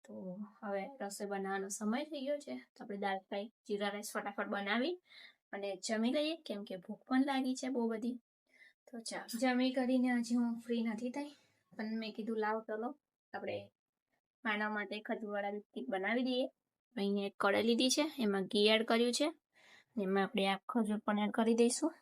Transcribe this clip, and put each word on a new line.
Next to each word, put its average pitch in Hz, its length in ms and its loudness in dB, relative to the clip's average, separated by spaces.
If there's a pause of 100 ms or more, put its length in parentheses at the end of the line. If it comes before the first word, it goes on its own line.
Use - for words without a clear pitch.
તો 220 80 -16 (500)
હવે 202 200 -4 (180)
રસોઈ 202 300 -6
બનાવવાનો 196 460 -2
સમય 226 340 -2
થઈ 294 160 -6
ગયો 285 160 -2
છે. 254 120 -10 (200)
તો - 80 -20
આપણે 220 220 -8
દાળ 190 240 0
ફ્રાય, 208 200 -4 (180)
જીરા 208 280 -2
રાઈસ 208 180 -8
ફટાફટ 202 400 -4
બનાવી 214 420 0 (580)
અને 202 160 -4 (180)
જમી 226 300 2
લઈએ, 302 180 2 (120)
કેમ 208 220 -6
કે 190 60 -8 (100)
ભૂખ - 240 -12
પણ 262 220 4
લાગી 262 300 0
છે 262 140 -4
બહુ 240 80 2 (100)
બધી. 233 260 -4 (680)
તો - 80 -18 (140)
ચાલો, 196 320 -8
જમી 254 360 4
કરીને 254 360 4
હજી 240 300 2
હું 233 120 2 (100)
ફ્રી 233 260 0
નથી 240 260 -4
થઈ, 285 160 -6 (400)
પણ 220 280 -4
મેં 220 160 -6
કીધું 220 280 -4
લાવો 220 240 0
ચલો 220 220 -4 (440)
આપણે - 240 -6 (840)
માનવ 214 320 0
માટે 208 300 -6
ખજૂરવાળા 208 520 -4
બિસ્કિટ 220 340 -8
બનાવી 214 380 2
દઈએ. 254 160 2 (500)
અહીંયા 202 340 0
એક - 120 -20
કઢાઈ 208 260 4
લીધી 247 280 6
છે, 294 80 4 (200)
એમાં 196 260 0
ઘી 208 240 4
એડ 220 160 2
કર્યું 240 280 4
છે 285 80 4
અને - 800 -8
એમાં 196 160 4
આપણે 196 300 2
આ 190 40 -4 (120)
ખજૂર 214 340 0
પણ 208 220 2
એડ 208 120 -2
કરી 226 220 4
દઈશું. 247 420 4